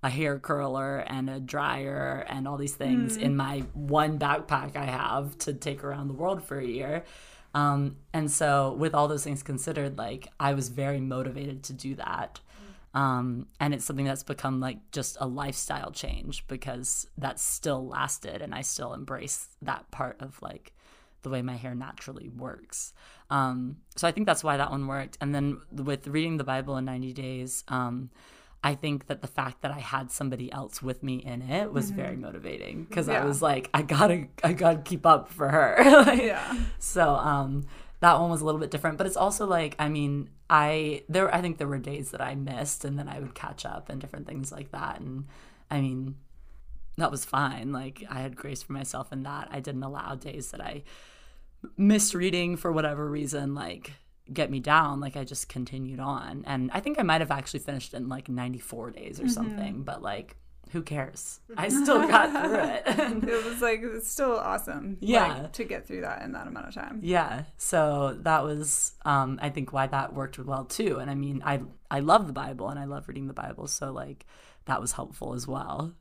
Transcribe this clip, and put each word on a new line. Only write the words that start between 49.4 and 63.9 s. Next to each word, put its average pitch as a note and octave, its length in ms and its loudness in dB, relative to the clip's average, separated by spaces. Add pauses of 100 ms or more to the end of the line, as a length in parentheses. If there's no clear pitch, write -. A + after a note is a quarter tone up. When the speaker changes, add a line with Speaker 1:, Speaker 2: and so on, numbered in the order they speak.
Speaker 1:
I C#3 100 -8
didn't C3 220 -6
allow C#3 320 -8
days C3 360 -10
that - 100 -12
I - 220 -10 (920)
missed G#3 360 6
reading F3 440 2
for E3+ 140 -2
whatever D3+ 380 0
reason, C#3+ 460 -2
like, F2+ 380 -8 (380)
get D3 200 -2
me C#3 80 -2
down. D3 400 6
Like, C#3 160 -6
I C#3 80 -6
just - 260 -8
continued C3 500 -6
on. C3+ 460 -6
And C3 280 0
I E3+ 60 0
think D4 200 -2
I B3 40 4
might D#3+ 180 6
have D#3 100 0
actually C#3 300 -4
finished C#3 320 -8
in, B2 160 -6
like, C3 200 -8
ninety-four B2 600 -6
days - 280 -12
or - 40 -6
Speaker 2:
Mm-hmm. B3+ 80 4
Speaker 1:
something, G#3 520 -4
but, - 180 -8
like, - 340 -8 (360)
who E3+ 100 -2
cares? - 580 -6 (160)
I G3 140 -2
still C4+ 380 6
got G#3 240 8
through C#4 240 2
it. - 280 0 (400)
<laughs> B3 60 0
Speaker 2:
It A3+ 160 2
was, A#3+ 160 -4
like, A3+ 220 2
it's A3 260 -6